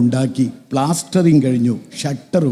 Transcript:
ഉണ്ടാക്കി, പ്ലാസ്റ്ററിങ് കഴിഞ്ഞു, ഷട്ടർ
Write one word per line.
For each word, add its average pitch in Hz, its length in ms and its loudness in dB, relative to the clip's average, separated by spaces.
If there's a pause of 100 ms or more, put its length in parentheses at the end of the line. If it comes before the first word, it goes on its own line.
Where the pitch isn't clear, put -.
ഉണ്ടാക്കി, 131 440 0 (240)
പ്ലാസ്റ്ററിങ് 160 760 2
കഴിഞ്ഞു, 123 300 0 (260)
ഷട്ടർ 151 520 -4